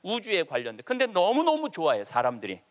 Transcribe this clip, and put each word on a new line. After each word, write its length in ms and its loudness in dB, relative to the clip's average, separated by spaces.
우주에 420 -2
관련된. 420 -6
근데 220 0
너무너무 640 2
좋아해, 340 0
사람들이 680 -2